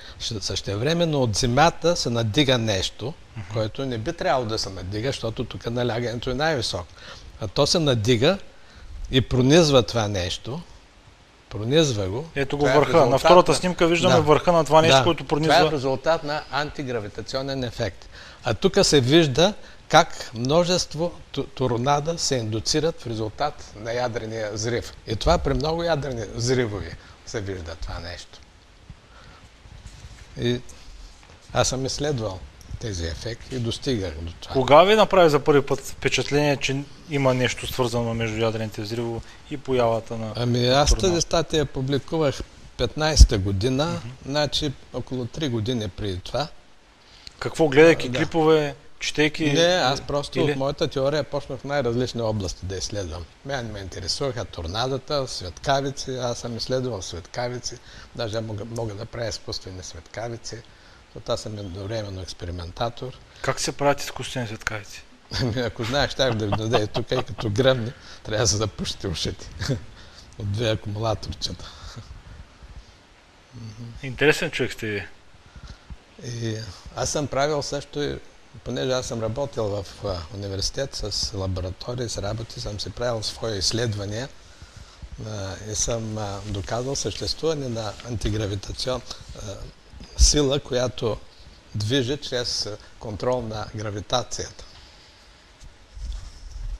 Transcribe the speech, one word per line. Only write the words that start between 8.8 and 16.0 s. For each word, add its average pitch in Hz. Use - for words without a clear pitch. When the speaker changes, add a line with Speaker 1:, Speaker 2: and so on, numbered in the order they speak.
Speaker 1:
и 131
пронизва 135
това 110
нещо. 104
Пронизва 117
го. 123
Speaker 2:
Ето 143
го 143
Speaker 1:
Това 131
е -
Speaker 2:
върха. 135
На 156
Speaker 1:
резултат 127
Speaker 2:
втората 170
Speaker 1:
на 139
Speaker 2:
снимка 180
виждаме 170
Speaker 1:
Да. 170
Speaker 2:
върха 151
на 165
това 156
нещо, 160
Speaker 1:
Да. 131
Speaker 2:
което 160
Speaker 1:
Това 131
Speaker 2:
пронизва. 156
Speaker 1:
е 151
резултат 143